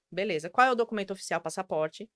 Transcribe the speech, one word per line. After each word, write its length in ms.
Beleza. 360
"Qual 180
é 40
o 60
documento 360
oficial?" 280
Passaporte. 760